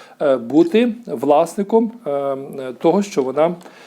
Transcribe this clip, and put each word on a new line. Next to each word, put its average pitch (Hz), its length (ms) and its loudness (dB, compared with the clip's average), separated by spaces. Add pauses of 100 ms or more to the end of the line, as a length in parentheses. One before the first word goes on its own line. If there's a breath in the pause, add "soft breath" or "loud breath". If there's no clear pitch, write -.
(220 loud breath)
е, 139 140 4
бути 170 580 2 (120)
власником, 170 840 0 (140)
е, 139 300 -4 (420)
того, 175 240 2
що 160 200 -4
вона, 151 320 0 (320 loud breath)